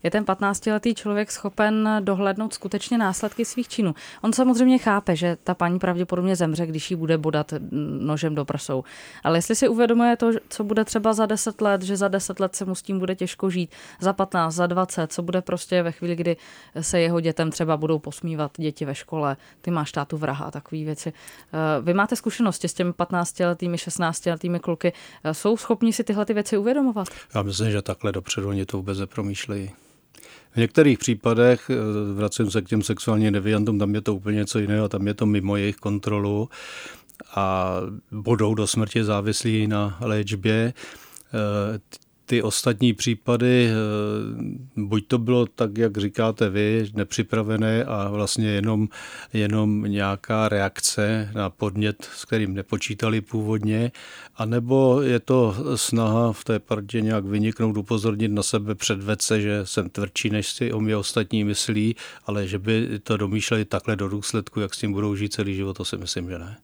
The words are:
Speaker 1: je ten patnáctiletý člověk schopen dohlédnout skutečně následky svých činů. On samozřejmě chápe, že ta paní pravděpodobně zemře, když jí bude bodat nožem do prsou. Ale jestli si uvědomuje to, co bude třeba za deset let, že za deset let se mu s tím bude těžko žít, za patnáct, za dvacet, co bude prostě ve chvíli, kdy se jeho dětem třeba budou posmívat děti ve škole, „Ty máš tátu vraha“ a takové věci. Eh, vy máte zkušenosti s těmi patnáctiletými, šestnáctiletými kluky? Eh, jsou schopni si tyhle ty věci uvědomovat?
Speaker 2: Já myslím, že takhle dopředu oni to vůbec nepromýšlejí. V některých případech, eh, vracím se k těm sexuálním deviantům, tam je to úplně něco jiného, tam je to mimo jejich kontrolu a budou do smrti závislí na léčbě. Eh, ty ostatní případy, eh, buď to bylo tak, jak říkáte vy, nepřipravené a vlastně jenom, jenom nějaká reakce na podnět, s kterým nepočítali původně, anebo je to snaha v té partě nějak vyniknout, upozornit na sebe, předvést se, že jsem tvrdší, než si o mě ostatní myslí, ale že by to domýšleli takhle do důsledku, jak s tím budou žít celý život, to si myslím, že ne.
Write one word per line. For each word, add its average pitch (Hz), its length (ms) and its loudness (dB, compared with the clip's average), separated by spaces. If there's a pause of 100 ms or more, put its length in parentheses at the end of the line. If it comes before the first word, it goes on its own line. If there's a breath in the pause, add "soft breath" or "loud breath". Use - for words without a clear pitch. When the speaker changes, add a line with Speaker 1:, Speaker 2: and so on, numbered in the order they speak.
Speaker 1:
je 170 80 0
ten 214 140 2
patnáctiletý 208 680 0
člověk 208 360 -2
schopen 214 580 0 (100)
dohlédnout 196 540 0
skutečně 202 440 -4
následky 214 480 0
svých - 220 -6
činů. 185 280 0 (260 loud breath)
On 220 120 2
samozřejmě 254 440 6
chápe, 202 380 2
že 170 280 0
ta 190 100 -2
paní 175 260 0
pravděpodobně 180 560 0
zemře, 165 300 0
když 156 260 -6
jí 180 60 -2
bude 160 200 2
bodat 156 360 -2 (460)
nožem 151 360 -2
do 147 100 -2
prsou. 135 380 -4 (400 loud breath)
Ale 160 140 2
jestli 170 180 0
si - 120 4
uvědomuje 233 500 4
to, 233 140 4 (180)
co - 140 -6
bude 214 220 2
třeba 220 280 0
za 214 120 2
deset 214 360 -4
let, 202 200 2
že 190 160 -2
za 196 100 2
deset 190 320 -2
let 190 160 -2
se 196 100 -4
mu 185 100 -2
s - 60 -10
tím 196 180 -4
bude 185 160 -2
těžko 185 340 -4
žít, 175 220 -2 (280 loud breath)
za 190 140 2
patnáct, 180 420 0
za 175 120 2
dvacet, 175 460 -2
co - 80 -4
bude 180 200 0
prostě 180 420 0
ve 170 80 -2
chvíli, 175 240 -4
kdy 170 220 0 (440 loud breath)
se 175 180 0
jeho 170 200 4
dětem 160 320 0
třeba 160 260 0
budou 156 220 0
posmívat 151 580 -6
děti 156 280 -4
ve 143 100 -4
škole, 147 420 -4 (240 loud breath)
„Ty 175 100 -4
máš 156 200 -2
tátu 147 260 -4
vraha“ 147 280 -4
a 151 60 -10
takové 151 320 -8
věci. 156 300 -6 (400 loud breath)
Eh, 156 280 0
vy 170 120 0
máte 202 220 2
zkušenosti 208 520 -2
s - 60 -4
těmi 175 200 -2
patnáctiletými, 175 840 -2
šestnáctiletými 170 840 -2
kluky? 175 340 0 (300 loud breath)
Eh, 156 100 -2
jsou 214 240 2
schopni 226 360 2
si 233 100 -2
tyhle 208 220 0
ty 226 80 -2
věci 208 140 0 (100)
uvědomovat? 226 500 2 (280 loud breath)
Speaker 2:
Já 101 60 2
myslím, 101 300 0
že 104 100 0
takhle 98 300 -4
dopředu 98 380 -4
oni 98 160 0
to - 120 -6
vůbec 98 220 -4
nepromýšlejí. 101 720 -6 (800 loud breath)
V - 60 -2
některých 123 400 6
případech, 117 720 4
eh, 131 60 2 (380)
vracím 104 380 0
se 104 100 2
k 87 60 -10
těm 110 160 2
sexuálním 107 500 2
deviantům, 104 460 2
tam 101 160 2
je 104 60 -2
to 104 140 0
úplně 104 200 -2
něco 104 240 0
jiného, 104 300 0
tam 101 180 -2
je 104 60 0
to 104 120 0
mimo 104 320 2
jejich 101 180 0
kontrolu 104 760 -2 (840 loud breath)
a 95 400 0 (360)
budou 107 440 2
do 104 120 0
smrti 110 360 0
závislí 107 640 0
na 104 340 0
léčbě. 107 720 0 (600 loud breath)
Eh, 104 680 -4 (280)
ty 120 140 2
ostatní 110 520 2
případy, 120 760 2
eh, 110 40 2 (1040)
buď 104 320 0
to 131 100 2
bylo 120 280 4
tak, 110 320 -2
jak 110 200 2
říkáte 107 520 0
vy, 104 440 2
nepřipravené 110 880 0
a 101 260 -4
vlastně 104 400 0
jenom, 107 380 2 (460 loud breath)
jenom 107 500 2
nějaká 101 680 0
reakce 104 840 0
na 101 140 -2
podnět, 104 640 -2
s - 100 -14
kterým 107 280 0
nepočítali 107 680 -2
původně, 107 680 -2 (440 loud breath)
anebo 123 640 4
je 123 180 2
to 120 360 4 (200)
snaha 113 560 2
v - 120 -8
té 107 160 0
partě 107 420 -4
nějak 107 240 0
vyniknout, 107 520 0
upozornit 107 540 0
na 104 120 0
sebe, 104 320 -2
předvést 101 460 -2
se, 107 200 2
že 104 240 0
jsem 95 240 -2
tvrdší, 101 400 -4
než 104 220 0
si 120 220 -2
o 110 60 -2
mě 107 160 0
ostatní 104 480 0
myslí, 107 520 0 (300 loud breath)
ale 101 220 -4
že 98 120 -4
by 110 440 0
to 110 140 0
domýšleli 107 480 0
takhle 107 300 -2
do 101 120 -4
důsledku, 104 520 -4
jak 101 140 -4
s - 40 -10
tím 107 140 -2
budou 101 240 0
žít 98 180 -4
celý 101 220 -2
život, 98 220 -4
to 95 80 -6
si 98 120 -6
myslím, 92 320 -6
že 90 100 -8
ne. 92 240 -12